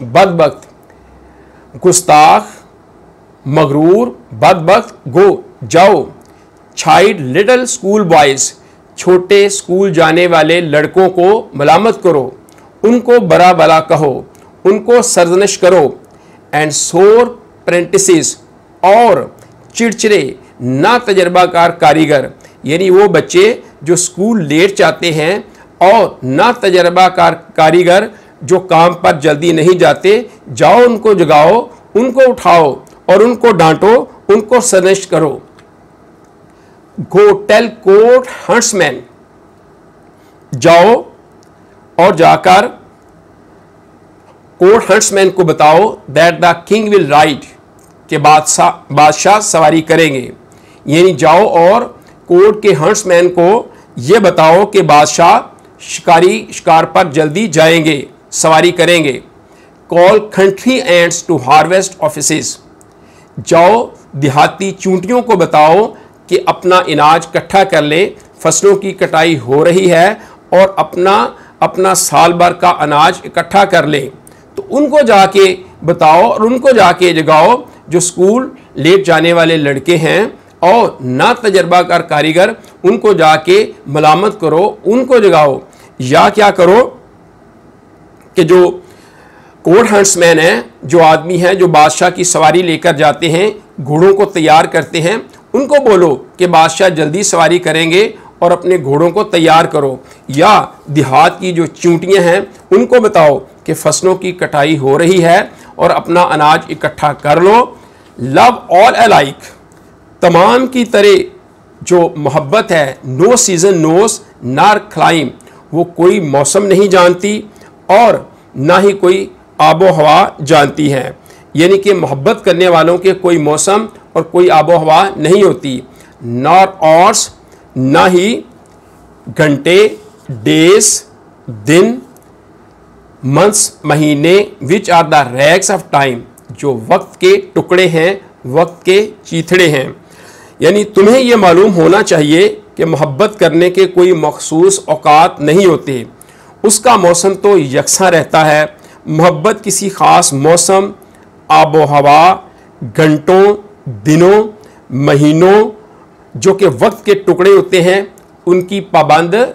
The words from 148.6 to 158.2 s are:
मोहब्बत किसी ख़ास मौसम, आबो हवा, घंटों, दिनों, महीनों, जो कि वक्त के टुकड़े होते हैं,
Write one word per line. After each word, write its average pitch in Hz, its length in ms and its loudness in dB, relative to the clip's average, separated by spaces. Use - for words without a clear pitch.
मोहब्बत 165 540 -2
किसी 202 280 -6
ख़ास 165 440 0
मौसम, 175 600 0
आबो 156 340 2
हवा, 147 580 2
घंटों, 160 720 0
दिनों, 185 440 2
महीनों, 151 800 2
जो 190 180 0
कि 196 120 0
वक्त 180 400 -2
के 202 100 2
टुकड़े 185 360 0
होते 190 300 2
हैं, 196 320 -2